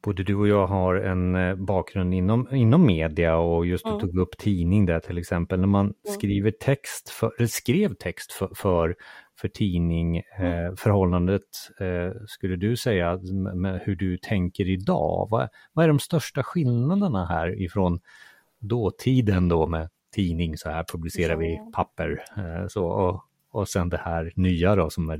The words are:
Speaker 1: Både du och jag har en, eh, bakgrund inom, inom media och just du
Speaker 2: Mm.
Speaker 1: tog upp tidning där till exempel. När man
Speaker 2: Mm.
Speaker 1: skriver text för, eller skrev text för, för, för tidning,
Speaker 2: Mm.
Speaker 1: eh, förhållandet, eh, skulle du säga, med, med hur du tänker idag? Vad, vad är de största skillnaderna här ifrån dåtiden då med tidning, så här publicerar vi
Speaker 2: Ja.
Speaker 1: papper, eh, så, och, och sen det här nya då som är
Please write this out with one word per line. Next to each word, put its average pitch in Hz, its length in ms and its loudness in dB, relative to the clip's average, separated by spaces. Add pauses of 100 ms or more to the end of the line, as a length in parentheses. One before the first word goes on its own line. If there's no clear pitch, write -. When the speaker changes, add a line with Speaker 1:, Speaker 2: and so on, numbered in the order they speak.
Speaker 1:
Både 95 220 -2
du 98 120 0
och 104 120 4
jag 101 200 6
har 92 280 2
en, 92 400 0
eh, 92 200 0
bakgrund 92 580 -2
inom, 110 420 0
inom 135 300 6
media 82 520 4
och 85 280 2
just 87 200 -2
du 220 40 -4
Speaker 2:
Mm. 208 120 -2
Speaker 1:
tog 90 160 -2
upp 92 200 -2
tidning 95 480 2
där 85 140 2
till 87 180 -8
exempel. 87 420 -2
När 95 80 2
man 101 180 4
Speaker 2:
Mm. 104 100 -4 (200)
Speaker 1:
skriver 101 360 0
text - 580 -4
för, - 280 -4
eller 120 100 2
skrev 160 460 0
text - 380 -10
för, - 240 -6
för, 85 400 2 (440)
för - 80 -6
tidning, 85 760 0 (140)
Speaker 2:
Mm. 87 280 -2
Speaker 1:
eh, 92 100 -6
förhållandet, 95 680 2 (380)
eh, 92 480 -4
skulle 92 280 -6
du 104 220 -2
säga, 90 400 0
med, 92 400 -4
med 92 260 -2
hur 101 120 -2
du 90 220 -2
tänker 90 520 -2
idag? 92 600 -2
Vad, 123 200 -2 (240)
vad 160 100 2
är 165 60 6
de 147 100 4
största - 440 -4
skillnaderna 135 840 0
här 87 360 -2
ifrån 90 380 0 (600)
dåtiden 107 880 2
då 80 180 4
med 82 220 -4 (260)
tidning, 85 420 -2
så - 120 -10
här 82 140 -6
publicerar 82 520 -2
vi 82 200 -2
Speaker 2:
Ja. - 180 -14
Speaker 1:
papper, - 520 -4 (120)
eh, 92 300 -8
så, 95 180 -4
och, 92 380 -2 (280)
och 101 180 -4
sen 87 200 0
det 87 80 -2
här 82 380 -6
nya 90 400 2
då 82 140 2
som 80 200 -4
är 80 100 -4